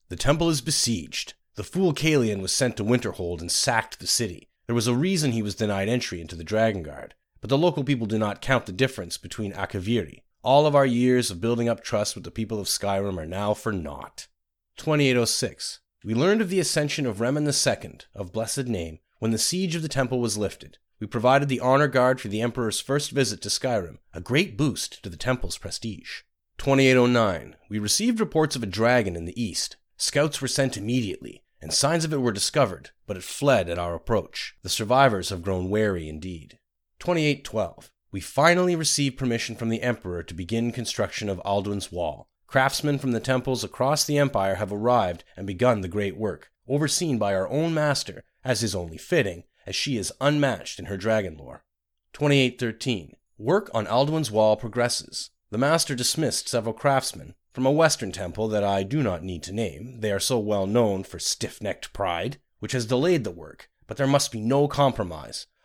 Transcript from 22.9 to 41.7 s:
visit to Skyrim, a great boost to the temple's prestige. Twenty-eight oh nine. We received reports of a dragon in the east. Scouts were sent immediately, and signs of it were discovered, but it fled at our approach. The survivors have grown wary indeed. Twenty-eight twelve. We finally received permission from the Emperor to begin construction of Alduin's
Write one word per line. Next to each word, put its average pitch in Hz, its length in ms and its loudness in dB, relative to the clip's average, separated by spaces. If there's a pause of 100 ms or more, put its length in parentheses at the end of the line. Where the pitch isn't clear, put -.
visit 113 320 0
to 104 80 -8
Skyrim, 98 480 -2 (160)
a 85 80 -10
great 135 340 0
boost - 460 -2
to 101 80 -10
the 85 80 -14
temple's - 400 -2
prestige. - 640 -12 (380)
Twenty-eight 135 360 6
oh 123 120 8
nine. 104 480 2 (160)
We 107 80 -2
received 214 400 0
reports 160 360 0
of 123 60 -4
a 110 60 -4
dragon 107 480 2
in 82 100 -6
the 90 160 -6
east. - 360 -6 (200)
Scouts - 440 0
were 131 80 -4
sent 139 260 0
immediately, 107 640 -4 (200)
and - 100 -10
signs 160 320 2
of 160 80 -2
it 147 80 -2
were 123 140 0
discovered, 98 560 0 (180)
but 101 80 -8
it 90 80 -12
fled 117 460 2
at 85 100 -4
our 85 160 -4
approach. - 640 -4
The - 60 -12
survivors 113 600 2
have 90 120 -6
grown 92 280 -2
wary 98 400 0
indeed. 78 500 -12 (400)
Twenty-eight 156 460 0
twelve. - 440 -4 (220)
We 98 80 -6
finally 175 560 4
received 143 420 0
permission 117 380 -2
from 113 140 -4
the 113 120 0
Emperor 92 400 -2
to - 120 -12
begin 113 400 -2
construction 107 560 -4
of 90 160 -4
Alduin's 101 480 -2